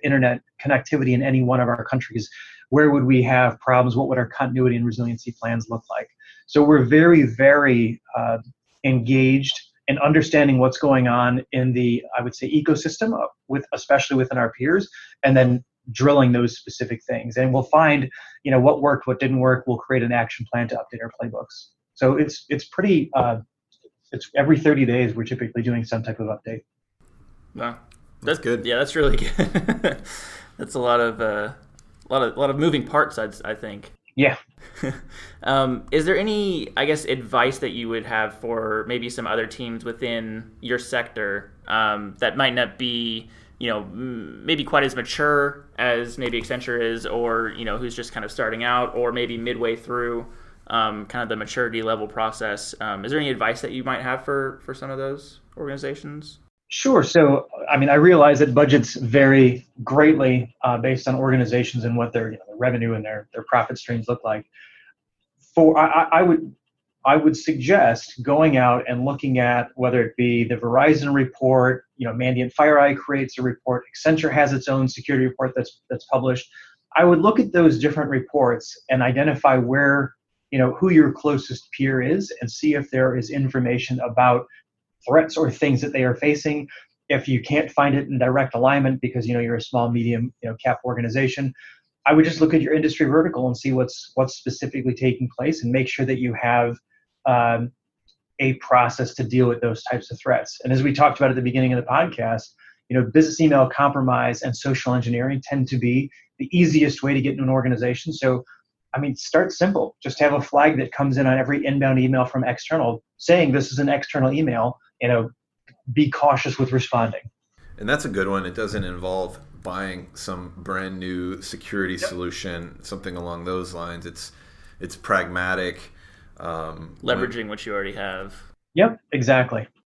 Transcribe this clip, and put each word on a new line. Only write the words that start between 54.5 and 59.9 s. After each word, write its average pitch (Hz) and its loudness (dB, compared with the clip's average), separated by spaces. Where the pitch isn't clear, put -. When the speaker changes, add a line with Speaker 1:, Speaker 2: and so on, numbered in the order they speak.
Speaker 2:
for 139 -14
some 135 -14
of 135 -10
those 135 -10
organizations? 143 -12
Speaker 1:
Sure. 262 4
So, 139 4
I 143 4
mean, 139 4
I 143 6
realize 151 8
that 135 4
budgets 139 4
vary 131 6
greatly, 135 2